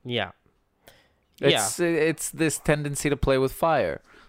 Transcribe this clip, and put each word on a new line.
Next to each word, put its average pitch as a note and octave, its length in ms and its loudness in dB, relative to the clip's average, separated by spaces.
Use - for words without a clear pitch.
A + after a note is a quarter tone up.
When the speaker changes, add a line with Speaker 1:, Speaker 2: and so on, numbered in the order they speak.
Speaker 1:
Yeah. A2+ 280 -4
Speaker 2:
It's, C#3 400 2
Speaker 1:
Yeah. F3 60 2
Speaker 2:
uh, E3+ 40 2
it's - 220 -6
this D3 260 -2
tendency D3 520 -2
to C#3+ 80 0
play C3+ 200 2
with C3 160 0
fire. B2+ 480 0